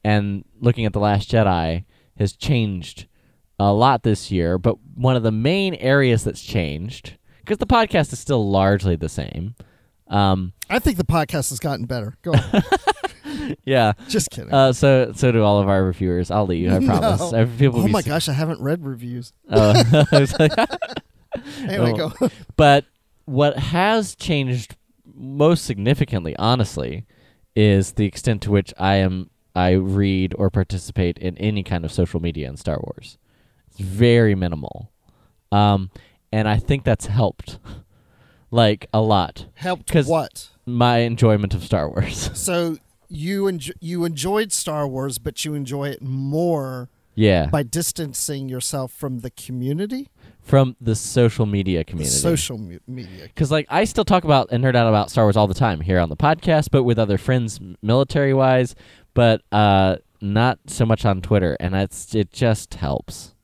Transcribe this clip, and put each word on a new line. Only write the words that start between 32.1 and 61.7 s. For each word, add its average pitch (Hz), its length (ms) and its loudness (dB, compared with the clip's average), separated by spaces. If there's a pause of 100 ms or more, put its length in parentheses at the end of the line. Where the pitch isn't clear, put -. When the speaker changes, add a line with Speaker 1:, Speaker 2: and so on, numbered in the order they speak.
Speaker 1:
media 80 300 -6
in 69 80 -12
Star - 220 -6
Wars. - 380 -14 (520)
It's - 100 -20
very 110 560 4
minimal. 87 560 -6 (600)
Um, 101 380 2 (420)
and 107 160 0
I 107 100 2
think 139 260 -2
that's - 240 0
helped, - 500 -2 (480)
<laughs> - 460 -20
like, 110 420 2
a 110 80 2
lot. 104 540 0
Speaker 2:
Helped 180 360 -8
Speaker 1:
'Cause 147 160 2
Speaker 2:
what? 156 420 -4 (160)
Speaker 1:
my 120 340 2
enjoyment 110 540 2
of 90 100 -4
Star 76 260 -2
Wars. - 420 -4
<laughs> - 40 -18
Speaker 2:
So 170 420 -4 (320)
you 180 340 -4
enj-, 175 360 -4
you 170 260 -4
enjoyed 180 460 -2
Star 151 360 -4
Wars, 131 300 -6
but - 280 -8
you 151 80 -6
enjoy 143 360 -6
it - 120 -10
more 135 880 -4 (260)
Speaker 1:
Yeah. 92 320 4
Speaker 2:
by 147 160 0
distancing 139 840 -8
yourself 127 420 -8
from 131 280 -8
the 120 120 -10
community? 165 800 -6 (320)
Speaker 1:
From 131 380 4
the 113 160 -2
social 117 500 0
media 98 340 0
Speaker 2:
The 80 60 -2
Speaker 1:
community. 73 300 -6
Speaker 2:
social 135 420 -2
mu-, 90 300 -14
media. 95 480 -16
Speaker 1:
'Cause, 139 160 -2
like, 151 180 -2
I 180 160 0
still 214 200 -4
talk 185 180 2
about 143 280 2
and 123 120 0
nerd 131 120 2
out 120 120 4
about 107 220 2
Star 117 160 2
Wars 101 120 4
all 104 100 4
the 95 60 -2
time 95 280 0
here 90 180 2
on 85 100 0
the 76 80 -8
podcast, 156 540 0
but 139 120 4
with 120 160 0
other 101 180 0
friends, 123 440 -2
m-, 90 200 -16
military-wise, 131 920 2 (380)
but, 117 280 4 (100)
uh, 98 460 4 (240)
not 107 460 0
so - 180 -2
much 113 200 0
on 95 160 0
Twitter, 90 380 0
and 92 160 -4